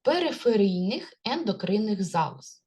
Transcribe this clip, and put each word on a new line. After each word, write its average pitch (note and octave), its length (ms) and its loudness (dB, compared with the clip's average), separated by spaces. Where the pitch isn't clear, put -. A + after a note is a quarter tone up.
периферійних A#3 1120 0
ендокринних G#3 800 -2
залоз. D#3+ 640 -4